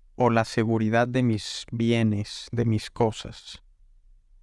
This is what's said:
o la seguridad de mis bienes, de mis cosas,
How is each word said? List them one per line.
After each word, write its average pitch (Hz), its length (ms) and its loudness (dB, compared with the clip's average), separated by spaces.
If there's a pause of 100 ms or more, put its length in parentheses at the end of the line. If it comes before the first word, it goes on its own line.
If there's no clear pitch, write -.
(160)
o 120 140 4
la 113 140 4
seguridad 113 600 0
de 127 160 0
mis 110 480 -2
bienes, 117 840 0
de 120 120 0
mis 110 260 -2
cosas, - 720 -4 (800)